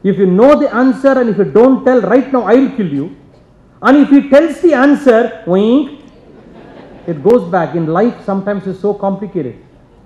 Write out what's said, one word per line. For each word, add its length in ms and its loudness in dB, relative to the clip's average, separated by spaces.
If 120 -2
you 100 0
know 300 4
the 160 -2
answer 360 0
and 200 0
if 100 -2
you 80 0
don't 380 2
tell 180 2
right 300 -2
now, 100 -2
I'll 340 2
kill 100 -4
you. 300 -8
And 140 4
if 140 2
he 200 4
tells 300 2
the 140 2
answer, 760 0
wink, 480 0
it 160 -8
goes 260 2
back. 240 -4
In 120 -4
life 280 -2
sometimes 440 -6
it's 100 -10
so 160 -4
complicated. 680 -8